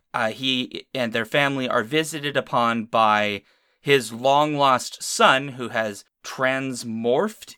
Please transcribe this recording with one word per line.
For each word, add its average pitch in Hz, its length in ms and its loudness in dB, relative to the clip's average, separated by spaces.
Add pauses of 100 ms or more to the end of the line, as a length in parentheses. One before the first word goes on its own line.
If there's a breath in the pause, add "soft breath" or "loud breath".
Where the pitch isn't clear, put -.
(120 soft breath)
uh, 113 200 -2
he 127 600 -4
and 117 220 -4
their 117 100 0
family 139 460 0
are 120 140 0
visited 147 520 -4
upon 117 500 0
by 104 580 2 (360)
his 135 320 2
long-lost 139 920 2
son, 143 460 2
who 123 200 -8
has 110 340 -4 (200)
transmorphed 131 1300 -2